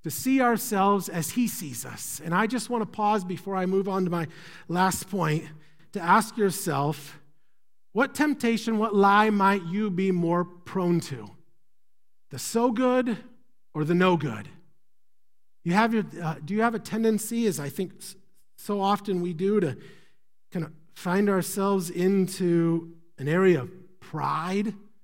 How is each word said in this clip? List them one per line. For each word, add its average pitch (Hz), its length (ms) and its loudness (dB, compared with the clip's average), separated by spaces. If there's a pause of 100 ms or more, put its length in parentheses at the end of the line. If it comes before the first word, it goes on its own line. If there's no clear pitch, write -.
To 156 60 -6
see 262 300 0
ourselves 202 680 2
as 170 220 -4
he 240 180 0
sees 131 360 -8
us. - 400 -12
And 165 100 -2
I 214 120 2
just 226 240 -4
want 233 120 -2
to 196 40 -4
pause 208 380 0
before 190 320 -6
I 185 100 -2
move 190 220 0
on 190 160 -2
to 170 60 -2
my 170 160 -2 (420)
last 185 420 0
point 160 340 0 (480)
to 202 80 -6
ask 202 360 2
yourself, 156 840 -2 (720)
what 269 220 0
temptation, 233 640 0
what 214 160 0
lie 202 360 6
might 196 340 2
you 202 260 -2
be 190 220 0
more 170 320 2
prone 175 560 -2
to? 110 300 -10 (1000)
The 131 80 -12
so 233 320 0
good 247 460 2 (580)
or 151 100 0
the 170 100 2
no 180 220 6
good? 107 320 -4 (1160)
You 175 80 -2
have 220 200 4
your, 214 120 0 (180)
uh, 160 220 -4
do 180 100 -6
you 214 80 0
have 233 120 0
a 208 40 -6
tendency, 226 680 -2
as 160 120 0
I 143 100 -6
think 185 300 -6
s-, - 180 -18 (400)
so 202 240 -4
often 196 400 0
we 175 120 -4
do, 196 280 2
to 135 160 0 (760)
kind 170 120 -6
of 151 80 -14 (220)
find 196 340 2
ourselves 190 640 0
into 175 1000 2 (260)
an 135 100 -4
area 175 320 4
of 123 100 -8 (300)
pride 165 760 -4 (300)